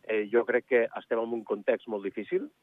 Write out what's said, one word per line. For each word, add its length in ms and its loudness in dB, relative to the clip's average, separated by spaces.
Eh, 300 0
jo 140 4
crec 200 0
que 300 4
estem 220 -2
en 140 -2
un 120 -4
context 440 0
molt 140 -4
difícil 480 -4